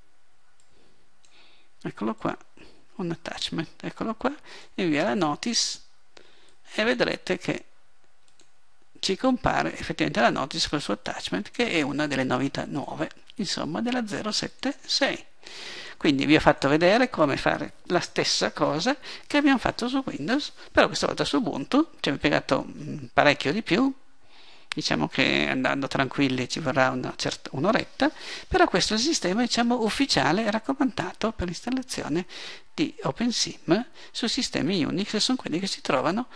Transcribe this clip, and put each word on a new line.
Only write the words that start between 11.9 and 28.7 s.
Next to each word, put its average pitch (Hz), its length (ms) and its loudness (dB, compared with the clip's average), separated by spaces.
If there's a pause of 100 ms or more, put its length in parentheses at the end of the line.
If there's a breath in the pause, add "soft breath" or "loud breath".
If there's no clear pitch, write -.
delle 135 160 0
novità 131 420 0
nuove, 147 440 -6 (260)
insomma, 180 440 -2
della 247 280 0
zero 208 240 -4
sette - 520 -2
sei. - 400 0 (720 loud breath)
Quindi 139 300 4
vi 151 100 8
ho 143 40 8
fatto 151 280 4
vedere 175 420 4
come 147 260 2
fare - 380 -2 (120)
la 180 120 2
stessa - 540 0
cosa 170 440 0 (300 loud breath)
che - 100 0
abbiamo 277 220 6
fatto - 300 0
su 262 180 0
Windows, 254 460 -2 (180 loud breath)
però 247 160 6
questa 156 200 0
volta - 180 0
su 285 140 2
Ubuntu 247 500 2 (120)
ci - 80 0
abbiamo 139 140 0
impiegato, - 420 2
mm, 143 480 -10
parecchio 139 400 6
di 214 100 0
più, 262 300 2 (760 loud breath)
diciamo - 400 0
che 139 400 2
andando 135 400 0
tranquilli 131 600 0
ci - 120 -4
vorrà 131 300 4
una 131 260 -4
certa, - 360 -6
un'oretta, 220 600 0 (340 loud breath)
però - 200 4
questo 190 280 2